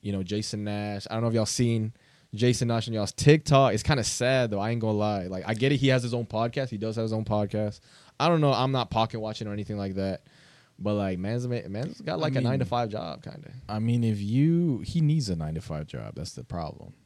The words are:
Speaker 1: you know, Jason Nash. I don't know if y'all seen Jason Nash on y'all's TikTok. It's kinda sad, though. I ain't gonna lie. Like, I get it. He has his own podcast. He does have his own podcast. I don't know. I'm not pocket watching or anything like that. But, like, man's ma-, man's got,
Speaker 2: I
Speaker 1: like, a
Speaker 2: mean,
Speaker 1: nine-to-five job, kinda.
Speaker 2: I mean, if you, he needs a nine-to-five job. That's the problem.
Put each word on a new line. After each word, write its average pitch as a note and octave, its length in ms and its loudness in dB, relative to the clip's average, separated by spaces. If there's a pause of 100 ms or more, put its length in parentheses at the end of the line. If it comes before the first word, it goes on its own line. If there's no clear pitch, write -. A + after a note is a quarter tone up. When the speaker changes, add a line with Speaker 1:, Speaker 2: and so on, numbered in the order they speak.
Speaker 1:
you G2+ 120 -4
know, F#2+ 100 -2
Jason G#2 420 -4
Nash. G#2 460 -6
I - 40 -6
don't A2+ 80 -2
know A#2 60 2
if A2+ 60 0
y'all A2+ 100 4
seen A#2 480 0 (420)
Jason A#2+ 340 2
Nash A#2 200 -2
on A2+ 60 -4
y'all's G#2 180 -2
TikTok. C#3+ 640 6
It's G#2+ 80 0
kinda C3+ 220 2
sad, B2+ 460 2
though. G2+ 100 -2
I G#2+ 100 0
ain't A#2 100 -2
gonna G#2+ 160 0
lie. G#2 300 0
Like, F#2 200 -6
I A2 60 -2
get B2+ 200 2
it. C#3+ 40 2
He C3 120 2
has B2+ 140 4
his A#2+ 120 -4
own A#2+ 100 -2
podcast. A#2 460 -4
He G#2+ 80 -6
does A2 180 -4
have A2+ 60 -2
his A2 100 -2
own A2 140 -2
podcast. G#2 540 -2 (380)
I D3+ 100 2
don't E3 120 4
know. C#3+ 120 6
I'm C3 200 2
not B2+ 180 -2
pocket A2 300 0
watching G#2+ 260 -6
or G#2 60 -6
anything G#2 240 -6
like G2 200 -4
that. F#2+ 260 -2 (600)
But, G#2 120 0
like, G2 240 0
man's A#2 280 -4
ma-, A#2+ 220 -2
man's B2 320 -6
got, F#3+ 140 -6
Speaker 2:
I - 20 -4
Speaker 1:
like, D3+ 160 0
a C3+ 40 0
Speaker 2:
mean, A#2 80 0
Speaker 1:
nine-to-five A#2+ 440 0
job, E2+ 340 -8
kinda. - 280 -14 (180)
Speaker 2:
I G#2+ 120 -4
mean, A#2 220 2
if A2 160 2
you, C#3 600 2
he D#3+ 240 -2
needs D3+ 260 2
a F2 80 0
nine-to-five D#2 500 -6
job. G#1+ 280 -10
That's - 180 -8
the B1+ 120 -12
problem. E2 500 -10 (120)